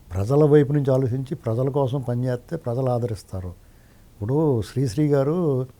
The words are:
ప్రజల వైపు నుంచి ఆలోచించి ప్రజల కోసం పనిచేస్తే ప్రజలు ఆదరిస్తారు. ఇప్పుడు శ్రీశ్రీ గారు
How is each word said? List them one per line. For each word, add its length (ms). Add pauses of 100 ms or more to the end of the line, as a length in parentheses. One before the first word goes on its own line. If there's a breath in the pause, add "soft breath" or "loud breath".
(140)
ప్రజల 300
వైపు 300
నుంచి 200
ఆలోచించి 420
ప్రజల 340
కోసం 320
పనిచేస్తే 560
ప్రజలు 320
ఆదరిస్తారు. 580
ఇప్పుడు 1120
శ్రీశ్రీ 460
గారు 600 (120)